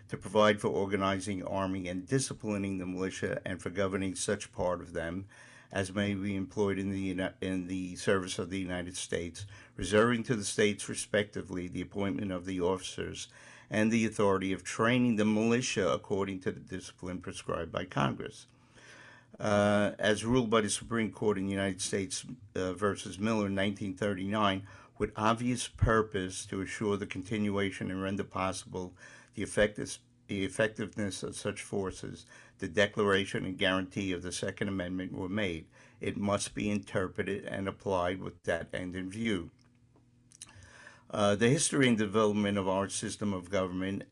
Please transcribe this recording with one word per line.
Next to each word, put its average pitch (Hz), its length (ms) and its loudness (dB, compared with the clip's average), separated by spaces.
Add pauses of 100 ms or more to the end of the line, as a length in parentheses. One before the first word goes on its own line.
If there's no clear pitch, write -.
"to - 80 -8
provide 107 420 4
for 113 100 0
organizing, 95 760 0
arming, 95 420 -2
and 90 220 -6
disciplining 101 720 -2
the 90 80 -4
militia, 92 580 -4
and 95 160 -6
for - 80 -6
governing 95 460 0
such - 380 -4
part 90 280 -2
of 82 140 -12
them 85 320 -4 (460)
as 95 220 -2
may 101 200 2
be 98 200 -2
employed 98 460 0
in 98 100 -2
the 98 80 -2
uni-, 92 320 -2 (100)
in 92 280 -2
the 92 260 -4
service 92 460 0
of 87 100 -4
the 95 80 -2
United 90 380 -4
States, 87 500 -6 (300)
reserving 107 440 4
to 117 140 -2
the 104 100 -2
states 104 440 0
respectively 98 800 -2
the 87 120 -6
appointment 98 520 -2
of 90 120 -6
the 92 160 -4
officers 87 680 -2 (420)
and 110 220 4
the 113 120 6
authority 98 480 2
of 87 120 -4
training 120 500 4
the 107 100 4
militia 110 640 2
according 95 520 -2
to 104 100 -4
the 90 80 -6
discipline 90 640 -10
prescribed 85 500 -6
by - 140 -2
Congress." - 640 -4 (920)
Uh, 104 600 4
as 101 240 4
ruled 120 260 4
by 113 100 6
the 104 80 2
Supreme 110 440 -2
Court 104 260 2
in 95 100 -2
United 98 320 0
States, - 460 -4 (300)
uh, 92 160 0
versus 92 480 -2
Miller 110 260 2
in 98 80 0
nineteen 98 400 0
thirty-nine, 101 720 0 (320)
with 107 160 0
obvious 117 540 2
purpose 101 800 2
to 98 160 -4
assure 101 340 0
the 95 100 -2
continuation 98 840 -2
and 95 100 -4
render 98 220 -2
possible 92 680 -4 (440)
the 101 80 -2
effective-, - 540 0 (280)
the 98 180 -2
effectiveness 104 800 -2
of - 140 -8
such 101 260 -6
forces, 95 640 -6 (320)
the 95 100 -6
declaration 101 800 4
and 92 100 -4
guarantee 95 560 0
of 87 80 -2
the 87 100 -6
Second 101 380 -4
Amendment 92 460 -4
were 95 160 -6
made. 92 340 -2 (340)
It 101 200 -4
must 101 360 0
be 107 140 0
interpreted 98 800 -2
and 98 200 -4
applied 95 540 0
with 92 220 -10
that 85 320 -2
end 90 200 -4
in 92 140 -4
view. 104 420 -2 (1600)
Uh, 104 240 4
the 110 140 6
history 135 400 4
and 117 80 6
development 104 600 4
of 95 100 0
our 95 220 2
system 101 420 -4
of 92 180 -6
government 95 600 -2